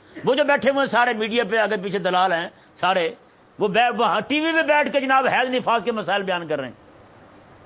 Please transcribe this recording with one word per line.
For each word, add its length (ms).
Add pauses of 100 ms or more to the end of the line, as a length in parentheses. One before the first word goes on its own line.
(240)
وہ 100
جو 100
بیٹھے 260
ہوئے 100
ہیں 100
سارے 220
میڈیا 380
پہ 60
آگے 200
پیچھے 220
دلال 340
ہیں 160 (320)
سارے، 300 (480)
وہ 100
بے-، 300
وہاں 220
ٹی 200
وی 120
پہ 100
بیٹھ 300
کے 80
جناب 260
حیض 280
نفاس 300
کے 80
مسائل 300
بیان 260
کر 120
رہے 80
ہیں۔ 60 (920)